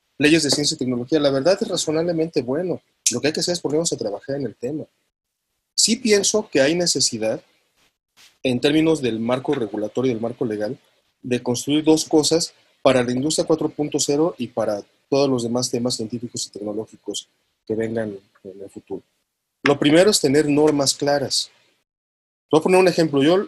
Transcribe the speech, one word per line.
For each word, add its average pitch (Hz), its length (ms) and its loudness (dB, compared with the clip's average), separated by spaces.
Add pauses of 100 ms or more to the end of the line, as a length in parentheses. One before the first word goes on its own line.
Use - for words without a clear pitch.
(180)
leyes 151 240 4
de 143 80 0
ciencia 147 240 -2
y - 40 -10
tecnología, 127 420 -2
la 143 100 2
verdad 139 300 2
es 208 80 -4
razonablemente 165 760 -2
bueno. 147 380 -4 (300)
Lo 123 100 -4
que 135 80 0
hay 156 40 -2
que 180 80 -4
hacer 175 140 -2
es 175 60 -8
ponernos 160 320 -2
a 143 40 -4
trabajar 110 400 -8
en 143 100 -6
el 104 80 -10
tema. 139 300 -8 (920)
Sí 220 200 2
pienso 208 520 0
que 147 120 2
hay 143 140 4
necesidad, 135 680 -2 (1000)
en 127 180 0
términos 156 420 2
del 113 160 -2
marco 127 360 -2
regulatorio 110 560 -2
y 120 40 0
del 110 80 -6
marco 117 220 -4
legal, 107 340 -4 (440)
de 123 200 -4
construir 139 420 -2
dos 156 200 4
cosas 160 500 0 (280)
para 131 200 4
la 123 100 -2
industria 147 340 -2
cuatro - 220 2
punto 147 300 -4
cero 147 400 0
y 120 100 -6
para 104 340 -4 (260)
todos 139 200 2
los 127 140 0
demás 120 280 -2
temas 120 260 -2
científicos 117 500 -8
y - 40 -16
tecnológicos 104 800 -10 (380)
que 113 80 -4
vengan 110 420 -4 (280)
en 98 180 -16
el 98 80 -16
futuro. 98 320 -12 (600)
Lo 143 160 4
primero 160 320 6
es 202 100 2
tener 147 280 2
normas 147 460 2
claras. 143 560 -2 (1000)
Te - 80 4
voy 160 40 6
a - 20 -6
poner 185 180 4
un 185 80 6
ejemplo. 156 340 2
Yo 175 260 4